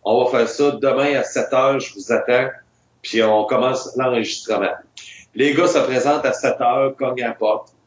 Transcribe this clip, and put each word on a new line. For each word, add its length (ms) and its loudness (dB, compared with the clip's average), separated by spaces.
On 200 2
va 80 0
faire 160 2
ça 240 0
demain 440 0
à 80 0
sept 300 -4
heures, 260 2
je 140 -10
vous 180 -6
attends. » 380 2
Puis 200 -2
on 240 4
commence 500 -2
l'enregistrement. 800 -2
Les 180 2
gars 140 4
se 120 4
présentent 460 0
à 80 2
sept 280 -2
heures, 340 0
cognent 280 -4
à 60 -4
la 40 -8
porte. 400 -4